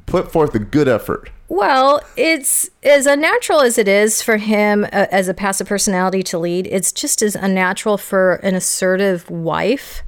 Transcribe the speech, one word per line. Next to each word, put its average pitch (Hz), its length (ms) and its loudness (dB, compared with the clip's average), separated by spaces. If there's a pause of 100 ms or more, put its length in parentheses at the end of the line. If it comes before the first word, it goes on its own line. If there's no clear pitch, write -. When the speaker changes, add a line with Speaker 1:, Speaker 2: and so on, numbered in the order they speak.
Speaker 1:
put 180 240 -2
forth 151 240 2
a 110 40 -2
good 135 280 0
effort. - 420 -2 (180)
Speaker 2:
Well, 294 540 2 (140)
it's 294 540 -2 (140)
as 277 240 4
unnatural 320 540 2
as 240 180 2
it 208 80 2
is 208 340 2
for 214 160 0
him, 208 480 2
uh, 196 260 0
as 185 160 2
a 185 60 -2
passive 196 340 -4
personality 190 560 0
to 180 140 -6
lead, 175 300 -2
it's - 240 -2
just - 320 -4
as 208 120 -2
unnatural 190 600 -2
for 185 380 0
an 185 200 -2
assertive 185 720 -2
wife 165 800 -4